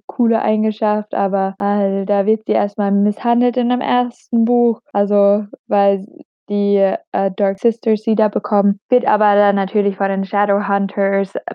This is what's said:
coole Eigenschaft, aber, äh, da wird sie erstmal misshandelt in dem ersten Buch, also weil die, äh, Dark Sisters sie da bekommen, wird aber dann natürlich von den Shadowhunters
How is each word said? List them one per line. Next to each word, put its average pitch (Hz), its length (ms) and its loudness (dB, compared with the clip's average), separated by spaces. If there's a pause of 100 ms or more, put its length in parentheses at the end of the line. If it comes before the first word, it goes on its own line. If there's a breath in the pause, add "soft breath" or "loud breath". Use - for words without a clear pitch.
coole 226 340 0
Eigenschaft, 214 720 -2
aber, 190 480 -2
äh, 196 460 -2
da 202 180 0
wird 220 220 -2
sie 208 80 0
erstmal 202 360 -2
misshandelt 233 680 0
in 240 100 -2
dem 247 140 -2
ersten 240 640 -2
Buch, 240 340 2 (140)
also 202 500 2 (220)
weil 202 400 0 (420)
die, 202 280 0
äh, 196 600 -2
Dark 196 220 -2
Sisters 220 440 0
sie 226 120 0
da 214 140 2
bekommen, 202 500 0 (100)
wird - 180 2
aber 208 280 2
dann 202 220 2
natürlich 196 400 -2
von 196 120 -2
den 196 160 -2
Shadowhunters 196 1080 -2 (200)